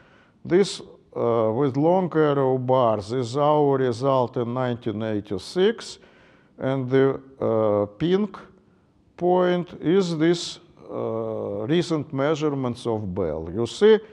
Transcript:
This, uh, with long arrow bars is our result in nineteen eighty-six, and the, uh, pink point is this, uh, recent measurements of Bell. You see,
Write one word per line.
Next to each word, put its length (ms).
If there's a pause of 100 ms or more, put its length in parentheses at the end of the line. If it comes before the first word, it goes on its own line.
(440)
This, 360 (360)
uh, 360
with 240
long 380
arrow 420
bars 540
is 260
our 420
result 580
in 180
nineteen 480
eighty-six, 960 (600)
and 300
the, 320 (200)
uh, 460 (100)
pink 400 (800)
point 640
is 380
this, 420 (300)
uh, 760
recent 460
measurements 760
of 280
Bell. 380
You 140
see, 320 (140)